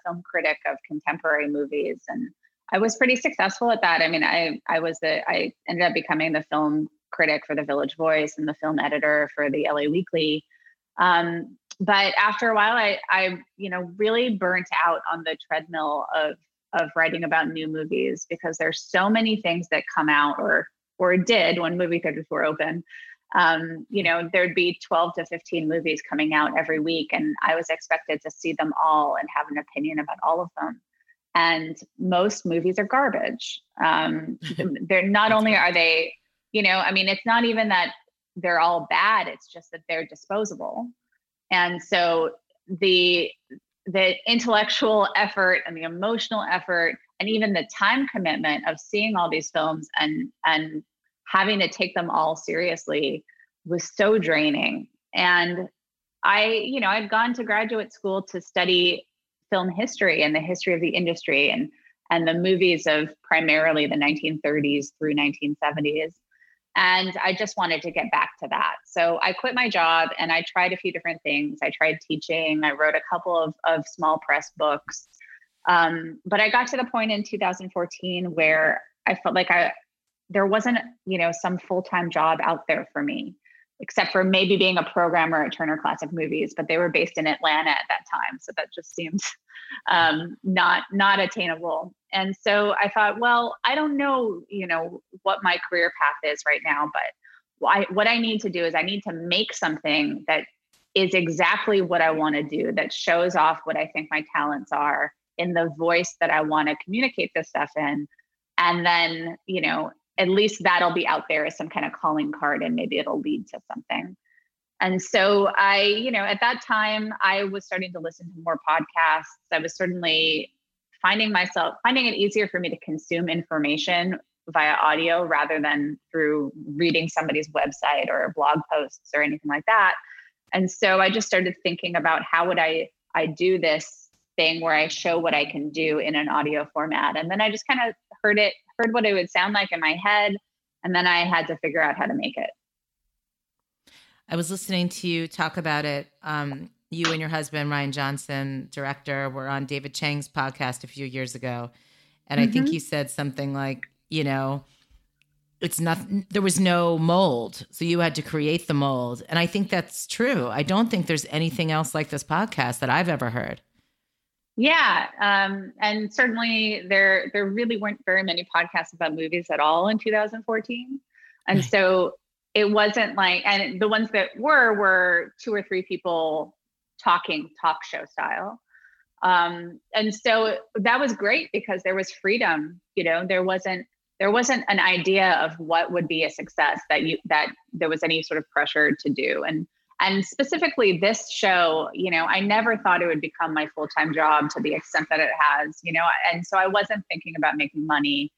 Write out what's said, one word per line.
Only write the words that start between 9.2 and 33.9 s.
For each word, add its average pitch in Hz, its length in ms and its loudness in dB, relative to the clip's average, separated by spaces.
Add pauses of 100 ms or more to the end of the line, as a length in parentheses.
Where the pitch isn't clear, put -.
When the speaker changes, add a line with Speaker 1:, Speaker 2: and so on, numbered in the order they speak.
Speaker 1:
for 147 160 0
the 151 160 -2
L 151 120 0
A 147 100 0
Weekly. 156 560 -2 (540)
Um, 170 580 2 (220)
but 196 380 2
after 214 320 2
a 226 60 2
while, 214 220 4
I, 208 220 0 (120)
I, 185 280 0 (180)
you 190 140 -10
know, 180 260 -6
really 226 340 0
burnt 180 380 -2 (160)
out 170 160 2 (120)
on 165 120 -6
the 160 120 -4 (100)
treadmill 160 680 -4
of, 151 180 0 (400)
of 165 240 0
writing 165 280 0
about 160 240 2
new 156 200 -6
movies 156 600 -4
because 165 300 -6
there's 160 220 -2
so 190 300 0
many 220 320 2
things 170 280 -2
that 151 140 0 (100)
come 156 140 0
out 147 300 4
or, - 300 0 (300)
or 185 180 4
did 185 420 4
when 170 180 -2
movie 170 220 0
theaters 160 320 -4
were 165 140 -2
open. 160 380 -2 (520)
Um, 165 560 2
you 196 120 -2
know, 170 300 0
there'd 180 220 2
be 175 320 0
twelve 175 280 2
to 165 120 -6
fifteen 165 420 -6
movies 156 400 -2
coming 156 240 -2
out 151 240 2
every 160 220 -2
week, 160 340 -2
and 156 300 0
I 160 140 2
was 165 120 -4
expected 160 540 -4
to 156 80 -8
see 165 220 -6
them 156 200 -2 (100)
all 151 380 2
and - 140 -8
have 147 160 -2
an 147 80 -4
opinion 151 400 -6
about 147 240 -6
all 165 180 0
of 175 80 -6 (100)
them. 156 220 -8 (540)
And 165 420 2 (220)
most 185 480 0
movies 170 320 0
are 208 60 0
garbage. - 760 -2 (240)
Um, 160 540 0 (200)